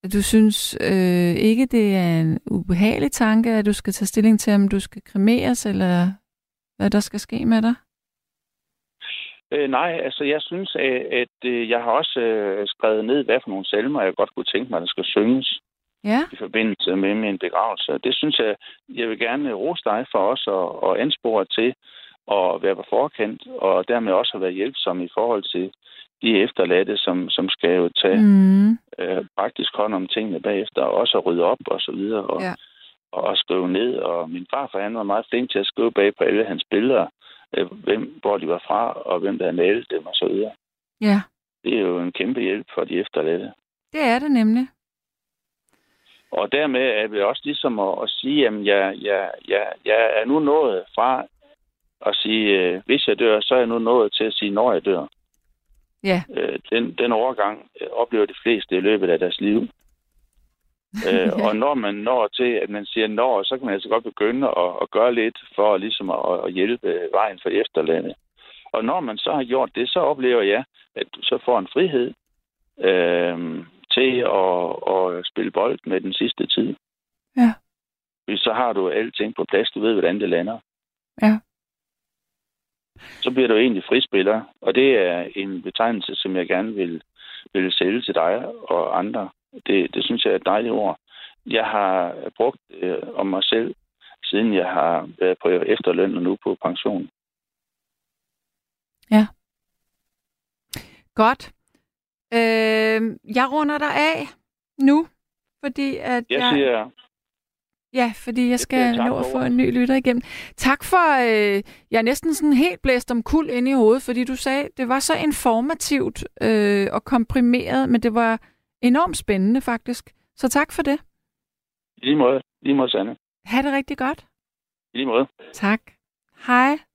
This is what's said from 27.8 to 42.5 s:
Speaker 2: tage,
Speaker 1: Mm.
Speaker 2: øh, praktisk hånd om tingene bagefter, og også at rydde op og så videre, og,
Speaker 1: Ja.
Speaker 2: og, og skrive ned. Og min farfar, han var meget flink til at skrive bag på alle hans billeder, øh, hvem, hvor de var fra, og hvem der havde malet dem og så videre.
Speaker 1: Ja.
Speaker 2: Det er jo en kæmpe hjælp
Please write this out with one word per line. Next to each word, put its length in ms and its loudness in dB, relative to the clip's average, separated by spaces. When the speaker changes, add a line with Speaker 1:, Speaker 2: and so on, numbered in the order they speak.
Speaker 2:
tage, 320 2
Speaker 1:
Mm. 500 6
Speaker 2:
øh, 260 -4
praktisk 380 -4
hånd 200 -2
om 120 -4
tingene 340 -4
bagefter, 400 -2
og 120 0
også 240 2
at 80 -2
rydde 180 2
op 140 2
og 140 -2
så 100 -8
videre, 360 -4
og, 140 -4
Speaker 1:
Ja. 120 -6
Speaker 2:
og, 120 -6
og 140 -2
skrive 320 -2
ned. 280 -2
Og 320 -4
min 240 -10
farfar, 300 -6
han 120 -6
var 80 -6
meget 260 -2
flink 220 -2
til 80 0
at 60 -2
skrive 260 -2
bag 240 2
på 80 -2
alle 220 2
hans 240 -6
billeder, 380 2
øh, 140 -2
hvem, 500 -4
hvor 160 0
de 100 -6
var 200 -2
fra, 260 0
og 260 -4
hvem 180 -2
der 80 -2
havde 120 0
malet 320 2
dem 160 -4
og 100 -12
så 120 0
videre. 240 -2
Speaker 1:
Ja. 200 4
Speaker 2:
Det 120 -2
er 60 0
jo 180 0
en 120 -4
kæmpe 300 -2
hjælp 320 -2